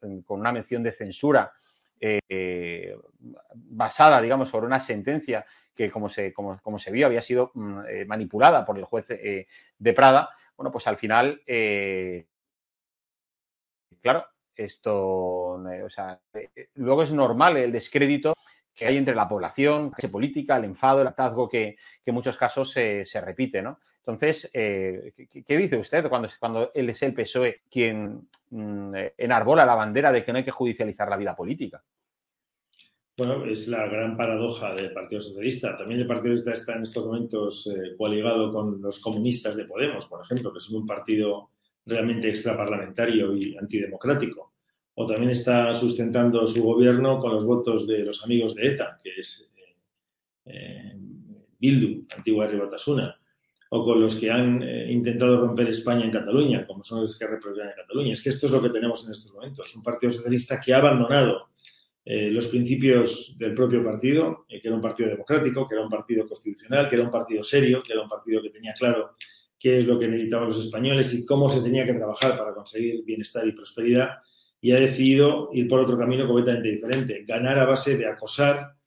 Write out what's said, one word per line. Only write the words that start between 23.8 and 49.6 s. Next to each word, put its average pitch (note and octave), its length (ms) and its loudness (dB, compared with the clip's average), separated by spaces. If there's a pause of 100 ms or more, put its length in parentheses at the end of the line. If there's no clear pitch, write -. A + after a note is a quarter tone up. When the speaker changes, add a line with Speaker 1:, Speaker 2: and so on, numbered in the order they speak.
Speaker 1:
Entonces, D3+ 520 -4
eh, G2 640 -4
¿qué, C3 260 -20
qué C#3+ 140 0
dice E3 220 2
usted D3+ 300 -2
cuando, A#2+ 200 -2 (100)
cuando A2+ 360 -2
él B2+ 160 -2
es A2 120 -8
el C3+ 100 0
pesoe B2 580 -2
quien, G#2+ 580 -4 (220)
mm, G#2 440 -10
eh, F#2+ 240 -6
enarbola B2 480 4
la B2 80 6
bandera A2+ 380 2
de A#2+ 120 2
que - 60 -6
no B2 80 -2
hay C3 60 -2
que C3 80 -6
judicializar A2 560 -4
la G2+ 80 -2
vida G2 180 -6
política? F#2+ 480 -8 (1300)
Speaker 2:
Bueno, B2+ 300 -2
es A2 200 -4
la A2 200 -2
gran A2+ 280 -4
paradoja A2+ 600 -4
del F#2+ 180 -6
Partido G#2 300 -10
Socialista. G#2 540 -6
También A2+ 260 -4
el A#2+ 40 -4
Partido A#2+ 300 0
Socialista A#2 240 -4
está A2+ 160 -8
en A2+ 60 -6
estos A2 240 -6
momentos, A2 600 -6
eh, F#2 300 -8
coaligado G#2+ 560 -2
con G#2+ 280 -4
los G2 200 -8
comunistas A2 560 -4
de G#2+ 80 -8
Podemos, B2 420 -6
por - 160 -16
ejemplo, A#2+ 300 -6
que - 80 -16
son G#2+ 220 -10
un G#2+ 40 -10
partido G#2 640 -2 (360)
realmente A2+ 420 -2
extraparlamentario G#2 1040 -2
y G2 220 -4
antidemocrático. G#2 960 -4 (460)
O A#2 80 -4
también A#2 240 0
está A#2+ 440 2
sustentando A#2 720 2
su A2+ 160 0
gobierno B2 560 6
con B2 140 -2
los G#2+ 120 0
votos A#2 420 0
de A2 120 0
los G#2 240 -6
amigos A#2 320 0
de A#2 140 0
eta, C#3 340 -4
que F#2+ 160 -14
es, - 380 -16
eh, F#2+ 200 -20 (720)